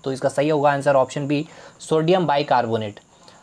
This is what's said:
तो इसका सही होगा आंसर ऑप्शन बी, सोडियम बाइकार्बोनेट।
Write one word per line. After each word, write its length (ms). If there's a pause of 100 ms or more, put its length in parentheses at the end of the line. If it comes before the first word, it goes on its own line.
तो 80
इसका 180
सही 200
होगा 220
आंसर 240
ऑप्शन 320
बी, 160 (360)
सोडियम 480
बाइकार्बोनेट। 720 (420)